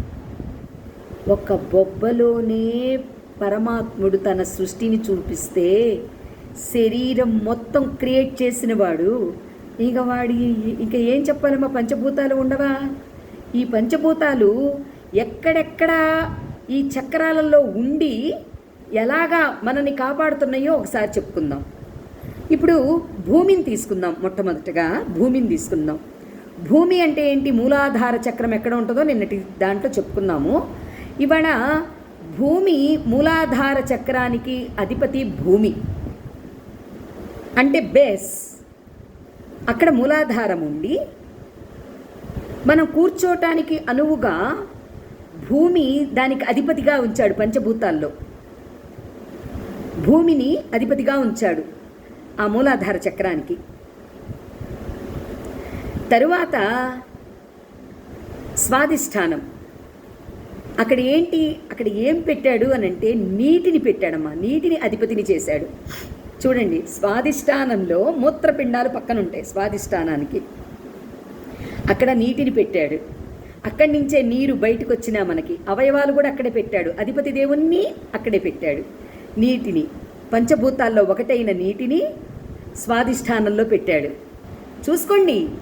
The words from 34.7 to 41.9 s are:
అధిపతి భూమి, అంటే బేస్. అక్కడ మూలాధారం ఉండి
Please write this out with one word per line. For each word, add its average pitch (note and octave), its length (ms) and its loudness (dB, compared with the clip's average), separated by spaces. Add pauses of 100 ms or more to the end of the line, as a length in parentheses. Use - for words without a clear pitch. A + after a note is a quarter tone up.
అధిపతి C4+ 440 -2
భూమి, F#3 520 2 (1800)
అంటే C#4 220 6
బేస్. A3 800 2 (1080)
అక్కడ A#3+ 200 4
మూలాధారం A#3+ 720 2
ఉండి D#3 380 -2 (1700)